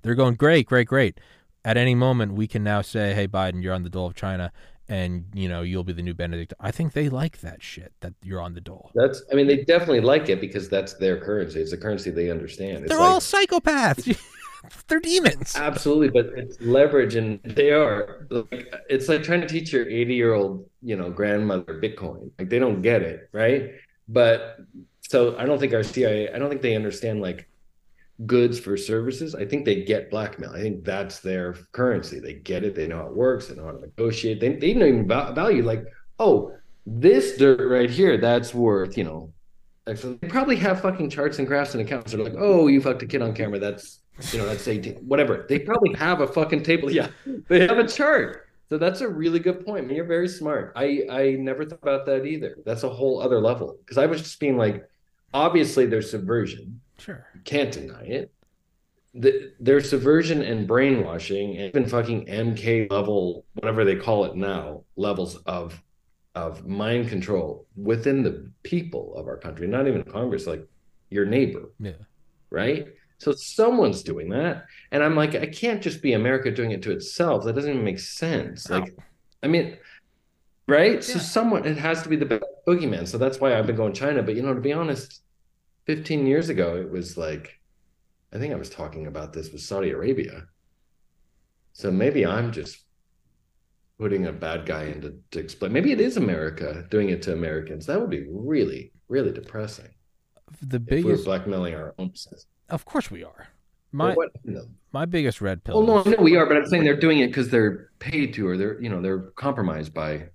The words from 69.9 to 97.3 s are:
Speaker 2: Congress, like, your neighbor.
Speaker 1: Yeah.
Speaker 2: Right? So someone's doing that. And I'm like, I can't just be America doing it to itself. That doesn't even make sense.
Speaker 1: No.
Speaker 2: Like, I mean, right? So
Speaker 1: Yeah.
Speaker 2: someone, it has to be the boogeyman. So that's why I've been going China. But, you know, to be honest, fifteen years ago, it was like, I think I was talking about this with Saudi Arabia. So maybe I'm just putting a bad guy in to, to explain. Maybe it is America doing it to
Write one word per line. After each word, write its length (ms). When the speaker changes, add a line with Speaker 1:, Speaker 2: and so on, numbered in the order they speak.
Speaker 2:
Congress, 420
like, 180
your 160
neighbor. 540
Speaker 1:
Yeah. 140
Speaker 2:
Right? 360
So 160
someone's 720
doing 260
that. 360
And 120
I'm 120
like, 200
I 100
can't 360
just 200
be 120
America 380
doing 200
it 120
to 80
itself. 520
That 100
doesn't 180
even 120
make 160
sense. 720
Speaker 1:
No. 100
Speaker 2:
Like, 160
I 40
mean, 300
right? 360
So 100
Speaker 1:
Yeah. 60
Speaker 2:
someone, 460
it 120
has 260
to 60
be 60
the 260
boogeyman. 400
So 100
that's 220
why 180
I've 100
been 80
going 180
China. 300
But, 120
you 60
know, 120
to 80
be 120
honest, 480
fifteen 420
years 220
ago, 280
it 120
was 280
like, 420
I 60
think 160
I 40
was 120
talking 380
about 260
this 180
with 100
Saudi 280
Arabia. 560
So 180
maybe 340
I'm 260
just 340
putting 300
a 60
bad 320
guy 200
in 160
to, 120
to 80
explain. 340
Maybe 180
it 100
is 160
America 720
doing 200
it 140
to 100